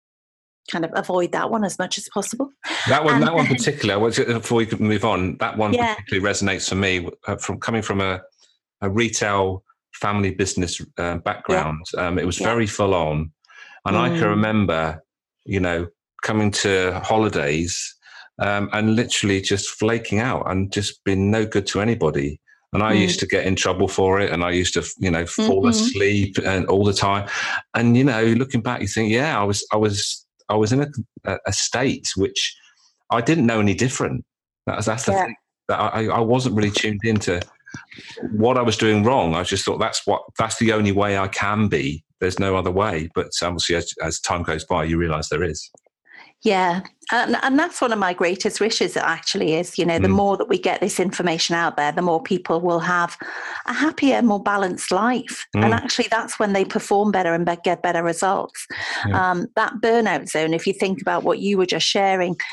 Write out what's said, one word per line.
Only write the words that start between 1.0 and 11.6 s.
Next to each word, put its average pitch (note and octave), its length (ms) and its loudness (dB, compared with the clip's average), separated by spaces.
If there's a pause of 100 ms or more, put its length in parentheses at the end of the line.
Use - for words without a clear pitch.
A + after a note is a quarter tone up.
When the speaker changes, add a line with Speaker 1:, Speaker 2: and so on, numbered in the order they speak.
Speaker 1:
that F3 180 -2
one A3 140 0
as F3 120 -4
much F3+ 200 -4
as - 160 -10
possible. A#3+ 360 -4 (380)
Speaker 2:
That C#3 160 4
one, D3+ 120 4
Speaker 1:
And C#3+ 80 4
Speaker 2:
that D#3+ 120 2
one D3+ 100 4
Speaker 1:
then B2+ 100 2
Speaker 2:
particular, A#2+ 440 0
was A2+ 180 2
it, C3 120 2
before A#2 300 0
we A2+ 60 2 (140)
move G#2+ 240 2
on, F#2 380 0
that A2 160 -2
one G#2+ 160 2
Speaker 1:
Yeah. A3 200 2
Speaker 2:
particularly G2+ 400 -2
resonates F#2+ 360 -2
for F#2+ 60 -2
me, F#2 320 2 (200)
uh, G2+ 80 -4
from G2+ 240 -6
coming A2+ 220 -2
from G2+ 180 -2
a, F#2+ 220 -2 (600)
a G2+ 80 -2
retail G2+ 720 0 (320)
family G2+ 380 0
business, F2+ 500 -2 (160)
uh, F2 200 -4
background. D#2+ 760 -2